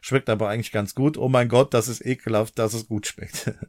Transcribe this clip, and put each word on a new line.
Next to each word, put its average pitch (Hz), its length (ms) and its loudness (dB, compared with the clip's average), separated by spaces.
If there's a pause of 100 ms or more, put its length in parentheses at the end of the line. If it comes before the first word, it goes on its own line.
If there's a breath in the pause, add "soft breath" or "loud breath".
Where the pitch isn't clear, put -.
Schmeckt - 260 0
aber 107 220 0
eigentlich 110 220 -4
ganz 101 220 -2
gut. 143 220 2
Oh 127 140 0
mein 123 180 4
Gott, 123 240 4
das 117 160 2
ist 117 160 -10
ekelhaft, 113 540 -2
dass 110 160 0
es 113 120 -6
gut 107 200 -6
schmeckt.“ - 480 -8 (140)